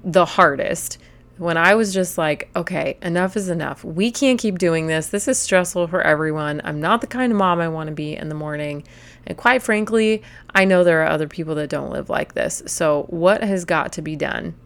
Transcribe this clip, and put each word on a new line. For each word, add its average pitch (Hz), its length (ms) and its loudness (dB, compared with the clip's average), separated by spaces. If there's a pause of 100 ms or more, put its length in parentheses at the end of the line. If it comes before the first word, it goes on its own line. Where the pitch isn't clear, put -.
the 180 220 4
hardest. - 720 2 (400)
When 170 200 -2
I 180 180 6
was 214 180 0
just 185 240 -2
like, 156 380 -2
"Okay, 160 480 -4
enough 180 340 0
is 190 120 -4
enough. 151 340 -6
We 175 260 -2
can't 254 300 2
keep 196 180 -2
doing 165 300 0
this. 160 220 0
This 202 180 -2
is 262 100 0
stressful 180 500 0
for 170 140 -2
everyone. 151 640 0
I'm 151 180 -6
not 208 200 2
the - 60 -8
kind 247 240 0
of 214 60 2
mom 180 220 4
I 165 80 0
want 160 220 -6
to 156 40 -8
be 151 220 -6
in - 140 -8
the 156 60 -6
morning. 147 480 -8 (440)
And - 100 -8
quite 247 240 2
frankly, 220 640 2 (320)
I 190 100 6
know 185 180 6
there 165 200 6
are 160 60 2
other 156 180 0
people 160 280 -6
that 151 140 -4
don't 139 220 -4
live - 180 -8
like - 240 -4
this. - 320 -4
So 147 440 -2
what 175 340 2
has 190 220 -2
got 160 280 -2
to 165 80 -10
be 156 140 -8
done?" 151 400 -6 (100)